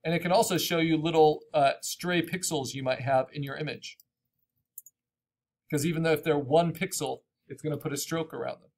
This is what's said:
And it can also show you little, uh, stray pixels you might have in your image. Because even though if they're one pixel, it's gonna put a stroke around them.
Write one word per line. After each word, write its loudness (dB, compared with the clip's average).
And 0
it 0
can 0
also 4
show 0
you 4
little, 4
uh, 4
stray -2
pixels -4
you -8
might -2
have 2
in -8
your -6
image. -10
Because 0
even 0
though 2
if 0
they're 2
one 2
pixel, -6
it's -14
gonna -4
put -6
a -6
stroke -4
around -8
them. -20